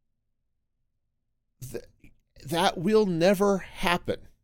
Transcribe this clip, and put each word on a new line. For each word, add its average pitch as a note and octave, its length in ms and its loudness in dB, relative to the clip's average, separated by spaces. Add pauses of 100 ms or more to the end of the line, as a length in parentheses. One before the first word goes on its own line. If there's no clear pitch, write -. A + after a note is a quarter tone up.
(1700)
Th-, - 140 -14 (600)
that E3 320 -2
will G#3+ 300 2
never F#3+ 520 2
happen - 600 -4 (240)